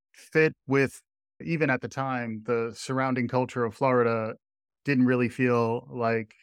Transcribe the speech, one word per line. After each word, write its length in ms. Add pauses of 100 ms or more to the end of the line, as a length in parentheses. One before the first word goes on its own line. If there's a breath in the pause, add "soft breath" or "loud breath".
(120)
fit 420 (120)
with, 360 (380)
even 300
at 120
the 60
time, 600
the 280
surrounding 520
culture 360
of 120
Florida 580 (520)
didn't 200
really 240
feel 600
like 520